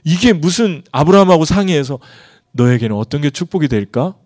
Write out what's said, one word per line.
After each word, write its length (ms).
이게 300
무슨 580
아브라함하고 540
상의해서 540
"너에게는 420
어떤 260
게 80
축복이 380
될까? 480